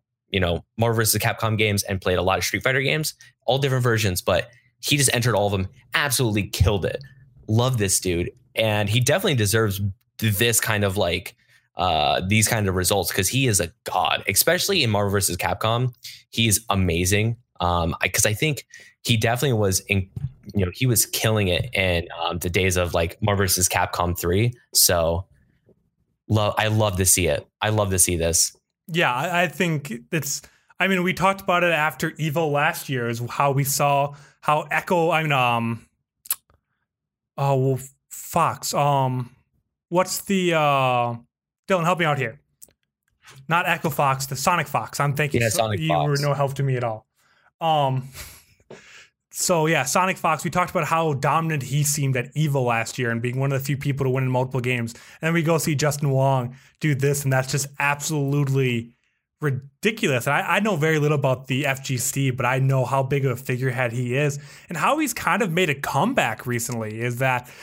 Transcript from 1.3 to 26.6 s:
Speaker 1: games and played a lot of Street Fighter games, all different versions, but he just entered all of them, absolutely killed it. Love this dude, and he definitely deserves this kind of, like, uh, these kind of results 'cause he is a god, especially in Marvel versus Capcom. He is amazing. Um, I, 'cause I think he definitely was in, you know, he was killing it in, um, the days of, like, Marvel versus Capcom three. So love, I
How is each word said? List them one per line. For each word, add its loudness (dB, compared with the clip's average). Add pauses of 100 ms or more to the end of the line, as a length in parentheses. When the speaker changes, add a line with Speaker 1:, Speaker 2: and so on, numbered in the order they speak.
Speaker 1:
games 2
and -4
played 0
a 0
lot 2
of -4
Street -4
Fighter 0
games, -2 (320)
all 2
different 0
versions, 0
but 0 (300)
he 0
just 2
entered 2
all 2
of -2
them, -2 (260)
absolutely 0
killed 2
it. -6 (460)
Love 2
this 0
dude, -2 (240)
and 0
he 2
definitely 2
deserves 0 (380)
this 2
kind 0
of, 0
like, -2 (400)
uh, 2
these 4
kind 0
of 0
results 0
'cause 0
he 0
is 2
a -4 (120)
god, 0
especially 2
in 2
Marvel 2
versus 0
Capcom. 0 (360)
He 0
is 0
amazing. 2 (220)
Um, 0
I, 0
'cause 0
I 0
think -2 (360)
he 2
definitely 0
was 2
in, -2 (460)
you 0
know, -2
he -4
was 2
killing 0
it 0
in, 0 (160)
um, -4
the -4
days 2
of, 0
like, -2
Marvel 2
versus 0
Capcom -2
three. 0 (220)
So 2 (1040)
love, 0
I 2